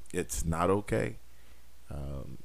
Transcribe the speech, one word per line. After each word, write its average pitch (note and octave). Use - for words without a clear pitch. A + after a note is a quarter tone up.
it's -
not D#2+
okay. G#2
Um, C#2